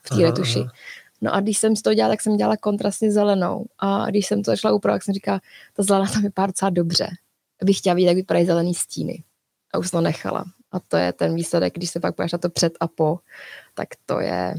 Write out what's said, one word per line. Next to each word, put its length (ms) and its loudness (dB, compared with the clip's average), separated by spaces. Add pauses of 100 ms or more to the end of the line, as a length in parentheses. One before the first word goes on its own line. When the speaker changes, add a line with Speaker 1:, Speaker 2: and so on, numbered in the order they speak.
Speaker 1:
v 60 -16
té 60 -2
Speaker 2:
Aha, 100 4
Speaker 1:
retuši. 340 0
Speaker 2:
aha. 120 -4 (500)
Speaker 1:
No 140 0
a 40 0
když 180 0
jsem 180 2
to 180 2
dělala, 200 2
tak 80 -4
jsem 160 2
dělala 200 2
kontrastně 540 0
zelenou. 540 2 (140)
A 300 0
když 180 0
jsem 160 0
to 80 0
začala 220 0
upravovat, 240 0
tak 60 -10
jsem 100 -2
říkala, 280 -4 (340)
ta 80 0
zelená 300 2
tam 80 0
vypadá 260 0
docela 220 -2
dobře. 380 0 (540)
Abych 160 4
chtěla 160 2
vidět, 140 4
jak 100 6
vypadají 280 2
zelený 280 2
stíny. 500 -6 (500)
A 40 -2
už 120 -4
jsem 80 -2
to 40 2
nechala. 440 -2 (260)
A 80 -6
to 180 -2
je 160 0
ten 220 0
výsledek, 380 -2
když 160 -8
se 100 -6
pak 160 -2
podíváš 160 -4
na 60 -2
to 120 -4
před 300 0
a 80 0
po, 320 0 (540)
tak 140 -8 (180)
to 140 -2
je, 400 -2